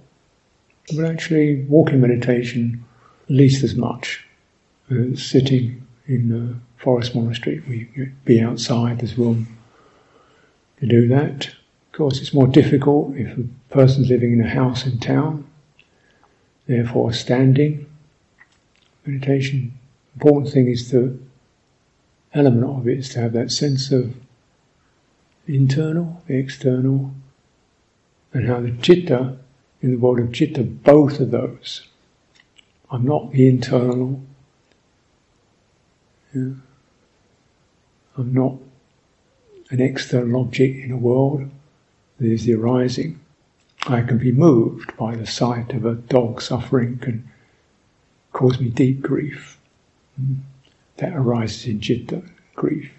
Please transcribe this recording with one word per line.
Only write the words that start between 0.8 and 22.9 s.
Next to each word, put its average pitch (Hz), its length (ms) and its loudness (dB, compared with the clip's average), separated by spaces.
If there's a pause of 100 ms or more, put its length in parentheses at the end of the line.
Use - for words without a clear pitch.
But 160 100 -2
actually, 156 600 0
walking 139 360 6
meditation, 120 840 0 (420)
at 139 100 -2
least 135 280 6
as - 120 0
much - 500 -6 (640)
as 127 340 -2
sitting 127 600 0 (220)
in 117 240 0
a 120 500 -8
forest 120 320 0
monastery. 117 540 -4
We 123 440 -8 (140)
be 113 160 6
outside, 117 580 -2
there's 104 160 -6
room 117 320 0 (1300)
to 123 80 -4
do 117 220 6
that. 139 380 0
Of - 460 -20
course, 135 260 -2
it's - 140 -12
more 135 140 6
difficult 143 680 4
if 113 220 -8
a 123 60 -4 (260)
person's 131 400 4
living 120 240 2
in 117 80 4
a 113 80 0
house 127 360 -2
in 117 140 -4
town. 147 480 -2 (1200)
Therefore, 120 460 0
standing 135 720 2 (1200)
meditation, 139 720 -2 (380)
important 143 360 4
thing 127 160 4
is 117 220 -4
the 127 260 0 (1160)
element 135 320 4
of 135 220 -6
it 135 100 0